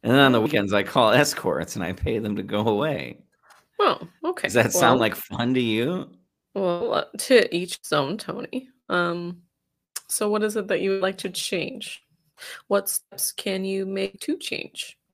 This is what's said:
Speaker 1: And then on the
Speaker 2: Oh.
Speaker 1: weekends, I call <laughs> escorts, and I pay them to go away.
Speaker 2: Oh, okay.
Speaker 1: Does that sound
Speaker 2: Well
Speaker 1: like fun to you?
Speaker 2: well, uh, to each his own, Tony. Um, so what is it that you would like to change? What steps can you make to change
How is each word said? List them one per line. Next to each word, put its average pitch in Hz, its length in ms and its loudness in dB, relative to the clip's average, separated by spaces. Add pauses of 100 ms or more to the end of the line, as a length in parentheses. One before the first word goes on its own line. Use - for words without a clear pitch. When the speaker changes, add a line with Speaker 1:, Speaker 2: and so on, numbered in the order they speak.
Speaker 1:
And 113 100 2
then 135 80 8
on 135 120 8
the 117 80 4
Speaker 2:
Oh. - 20 2
Speaker 1:
weekends, 104 300 0
I 101 100 4
call 110 300 2
<laughs> - 0 -
escorts, 92 640 0
and 92 80 -4
I 87 80 -4
pay 113 260 -2
them 107 180 -4
to 101 60 -4
go 104 240 -2
away. 104 560 -2 (560)
Speaker 2:
Oh, 254 300 0 (160)
okay. 359 240 -2
Speaker 1:
Does 98 60 -4
that 113 180 6
sound 127 260 6
Speaker 2:
Well - 20 2
Speaker 1:
like 107 140 2
fun 120 400 -4
to 127 60 2
you? 120 500 0 (440)
Speaker 2:
well, 185 400 -2
uh, - 100 0 (120)
to 214 380 4
each 175 260 -4
his - 120 -6
own, 151 260 0
Tony. - 500 -10 (200)
Um, 175 540 -2 (680)
so 214 200 -2
what 208 140 0
is 214 140 -2
it 208 100 -2
that 180 140 0
you 196 100 0
would 190 120 0
like 190 160 -2
to 185 120 -6
change? - 720 -6 (640)
What 196 200 2
steps - 440 -6
can 190 320 -4
you 190 200 -2
make 190 360 -4
to 311 180 -2
change - 580 -10 (180)